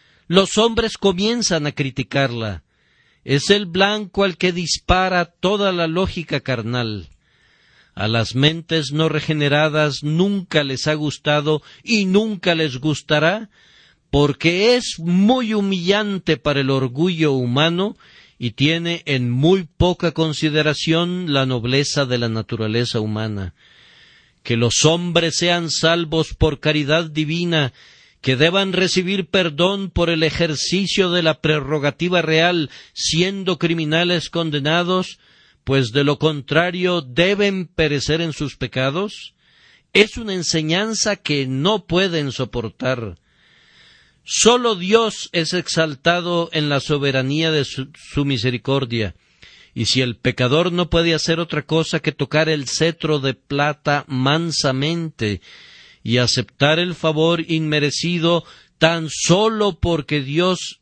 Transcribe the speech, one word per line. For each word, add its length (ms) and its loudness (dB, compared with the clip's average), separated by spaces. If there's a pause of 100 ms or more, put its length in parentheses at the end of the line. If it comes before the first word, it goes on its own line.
(280)
los 300 2
hombres 380 0
comienzan 720 0
a 60 -2
criticarla. 920 -4 (640)
Es 260 0
el 160 4
blanco 560 0
al 140 0
que 160 0
dispara 720 0
toda 480 0
la 160 0
lógica 520 -2
carnal. 680 -4 (880)
A 120 -2
las 260 0
mentes 580 0
no 160 2
regeneradas 920 0
nunca 640 0
les 220 -4
ha 80 0
gustado 680 -2 (200)
y 220 2
nunca 500 2
les 240 -2
gustará, 720 0 (600)
porque 680 4
es 220 -4
muy 560 2
humillante 840 0
para 240 -2
el 100 0
orgullo 600 0
humano 640 0 (420)
y 120 -4
tiene 560 0
en 240 -2
muy 340 2
poca 480 0
consideración 1200 0
la 140 2
nobleza 580 0
de 140 -2
la 100 -2
naturaleza 720 -2
humana. 540 -4 (880)
Que 140 0
los 280 2
hombres 520 2
sean 340 0
salvos 640 0
por 260 0
caridad 500 0
divina, 600 -2 (480)
que 160 0
deban 360 2
recibir 580 0
perdón 600 0
por 200 0
el 120 0
ejercicio 880 0
de 120 0
la 180 0
prerrogativa 800 0
real, 480 2 (240)
siendo 640 -2
criminales 720 0
condenados, 880 -2 (480)
pues 240 2
de 140 0
lo 160 0
contrario 840 0
deben 640 0
perecer 540 -2
en 120 -4
sus 240 -6
pecados, 800 -6 (580)
es 240 2
una 160 -8
enseñanza 840 -2
que 320 -2
no 380 0
pueden 440 0
soportar. 880 -4 (1040)
Solo 520 2
Dios 560 0
es 220 -2
exaltado 960 -2
en 160 0
la 100 0
soberanía 720 0
de 140 2
su, 320 -10
su 280 -4
misericordia, 920 -2 (580)
y 120 -2
si 160 2
el 120 -2
pecador 560 0
no 180 -2
puede 260 2
hacer 260 0
otra 220 -4
cosa 360 0
que 140 -2
tocar 360 0
el 200 -2
cetro 500 0
de 160 -2
plata 720 -2
mansamente 1300 0 (640)
y 140 2
aceptar 600 2
el 160 -2
favor 560 0
inmerecido 920 0 (340)
tan 320 2
solo 720 2
porque 420 0
Dios 600 -2